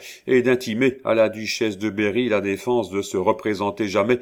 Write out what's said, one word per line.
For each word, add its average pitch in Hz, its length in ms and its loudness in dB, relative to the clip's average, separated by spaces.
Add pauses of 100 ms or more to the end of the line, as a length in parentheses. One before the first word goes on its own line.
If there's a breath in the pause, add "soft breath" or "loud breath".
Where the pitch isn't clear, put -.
(260 loud breath)
et 127 160 4
d'intimer 123 640 2
à 110 100 2
la 110 160 4
duchesse 107 480 -4
de 104 140 -4
Berry 107 360 0
la 104 140 2
défense 101 480 -2
de 98 140 -2
se - 140 -4
représenter 101 720 -2
jamais 107 340 2